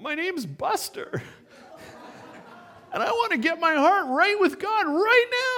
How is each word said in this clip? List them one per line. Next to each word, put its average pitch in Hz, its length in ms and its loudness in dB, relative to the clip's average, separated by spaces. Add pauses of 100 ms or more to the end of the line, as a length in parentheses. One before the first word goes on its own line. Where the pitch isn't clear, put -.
my 294 140 -8
name's 330 300 -6
Buster, - 760 -6 (1700)
and - 100 -4
I - 80 0
want 466 220 -2
to 311 60 0
get 320 200 -2
my 330 160 2
heart 330 340 4
right 359 300 2
with 370 200 2
God 415 280 -2
right 427 400 4 (320)